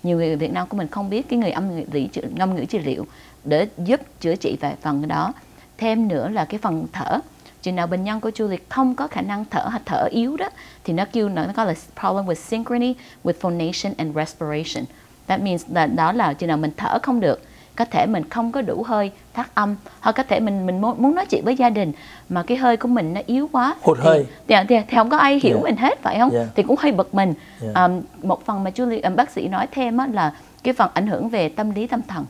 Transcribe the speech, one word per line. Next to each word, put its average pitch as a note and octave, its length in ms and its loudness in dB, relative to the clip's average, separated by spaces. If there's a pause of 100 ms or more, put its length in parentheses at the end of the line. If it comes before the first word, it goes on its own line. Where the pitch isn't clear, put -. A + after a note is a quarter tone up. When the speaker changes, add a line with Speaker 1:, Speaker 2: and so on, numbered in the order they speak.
Speaker 1:
nhiều F3 140 2
người D#3+ 180 2
Việt D#3+ 180 -2
Nam F3+ 140 -4
của G#3 100 -6
mình E3+ 100 -2
không G3+ 220 -6
biết A3+ 200 -2
cái A#3+ 100 2
người G3+ 120 2
âm F#3+ 240 -4
ngữ C#3+ 380 -4
trị, - 80 -6 (140)
ngôn F#3 200 0
ngữ C3+ 100 -2
trị G#3+ 140 -2
liệu C#3+ 260 -4 (380)
để D3+ 240 2 (100)
giúp G#3 240 2 (180)
chữa E3+ 160 0
trị B2+ 260 -4
về C#3+ 200 -4
phần D3 260 -2
đó. D#3+ 260 -2 (440)
Thêm A3+ 300 2
nữa D#3+ 220 0
là G3+ 160 0
cái G#3 180 -8
phần D#3+ 300 -2
thở. - 260 -4 (420)
Chừng F3+ 140 -4
nào F3 120 -2
bệnh F#3 160 -2
nhân G#3+ 180 -4
của A3 80 -4
Julie G#3 280 -2 (120)
không B3+ 260 2
có C#4+ 120 -6
khả G3 140 -6
năng G3+ 240 -4
thở - 240 -2
hoặc A3+ 160 -6
thở - 260 0
yếu B3 260 0
đó, G4 120 -6 (340)
thì E3+ 100 -2
nó F3+ 200 0
kêu, G#3+ 160 2
nó, E3+ 160 -2
nó G3 100 -6
có A3 80 0
là F3 100 0 (260)
problem F#3+ 260 0
with F3 80 0
synchrony, A#3+ 600 -2 (300)
with F3 160 0
phonation F3 580 -2
and D#3 180 -4
respiration. D#3 720 -4 (420)
That G3 140 0
means F3+ 320 -2
là E3+ 120 4
đó E3 260 2
là G3+ 220 2
chừng E3+ 140 -4
nào D#3 100 2
mình D3+ 200 -2
thở - 260 -2
không B3 160 0
được, D#3+ 220 2 (340)
có A#3 100 0
thể F#3 200 0
mình G3+ 240 -2
không A#3 220 -2
có C#4 100 -2
đủ - 220 -4
hơi G#3 280 0 (220)
phát - 220 -8
âm, G#3 200 2 (240)
hoặc A3 120 2
có B3 120 0
thể G#3+ 160 2
mình, G3 260 0
mình F#3 160 0
muốn, A3 200 0
muốn C#4+ 140 6
nói G4 100 -2
chuyện - 200 0
với B3+ 100 2
gia B3 140 4
đình G3+ 220 0 (380)
mà F3 140 0
cái B3 140 0
hơi A#3+ 200 4
của A#3+ 100 -2
mình F#3+ 260 2
nó G3+ 120 -4
yếu C4+ 260 0
quá C4+ 300 2
Speaker 2:
Hụt D#3 160 4
Speaker 1:
thì, B2+ 60 -4
Speaker 2:
hơi. D#3 220 6 (220)
Speaker 1:
thì, A3 80 6 (140)
thì, A#3+ 60 6 (120)
thì B3 100 2
không A3+ 120 4
có D4+ 80 2
ai C#4 260 6
hiểu A#3 120 6
Speaker 2:
Yeah. - 80 2
Speaker 1:
mình G#3+ 140 2
hết, B3 240 2
phải G3 180 0
không? B3 100 6
Speaker 2:
Yeah. A#3 260 0
Speaker 1:
Thì G3+ 80 2
cũng C4 160 4
hơi D4 120 2
bực F#3+ 240 0
mình. F#3+ 180 4 (280)
Speaker 2:
Yeah. A2 140 -4
Speaker 1:
Um, F3+ 260 4 (220)
một F#3 220 0
phần G3+ 180 -2
mà F#3+ 120 -2
Julie, A#3+ 280 0
um, F#3+ 120 0
bác C#4 160 2
sĩ - 160 -4
nói F#3+ 240 -2
thêm B3 260 0
á, C4 100 0
là G#3 260 0 (300)
cái B3+ 100 0
phần A3+ 200 2
ảnh G3 140 0
hưởng F#3+ 220 -2
về G3+ 200 0
tâm G#3+ 220 -2
lý G#3 160 -4
tâm A#3 200 -2
thần. D#3+ 220 -6